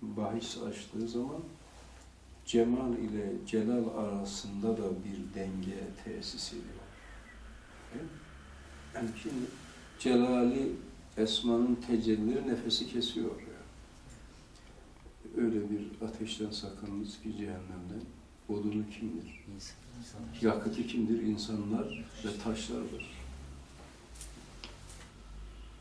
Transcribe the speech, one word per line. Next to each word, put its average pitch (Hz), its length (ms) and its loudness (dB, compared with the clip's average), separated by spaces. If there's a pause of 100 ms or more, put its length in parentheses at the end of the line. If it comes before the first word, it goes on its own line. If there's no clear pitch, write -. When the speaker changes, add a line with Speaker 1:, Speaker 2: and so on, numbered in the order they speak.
Speaker 1:
bahis 110 560 0
açtığı 110 500 -2
zaman 123 320 0 (1080)
cemal 120 460 6
ile 104 400 0 (140)
celal 113 420 4 (100)
arasında 101 720 0
da 104 220 4 (140)
bir 95 360 -6
denge 95 380 -2 (260)
tesis - 480 -6
ediyor. - 120 -6 (1300)
Değil 117 100 -4
mi? 160 60 -8 (840)
Yani 113 140 -2 (140)
şimdi 123 240 0 (520)
celali 123 760 8 (440)
esmanın 117 580 6 (120)
tecellileri 113 600 6
nefesi 117 400 2
kesiyor 113 420 2
yani. - 160 -6 (2000)
Öyle 104 240 4
bir 104 360 -2
ateşten 107 440 -2
sakınınız 101 720 -6
ki 110 100 -2
cehennemden. 92 720 -6 (460)
Odunu 104 420 2
kimdir? - 540 -6 (100)
Speaker 2:
İnsan, - 220 -10 (220)
insanlar. 113 580 2
Speaker 1:
Yakıtı 110 300 0
kimdir? 113 360 4
İnsanlar 104 800 0 (200)
ve 104 200 -2
taşlardır. - 720 -2 (2750)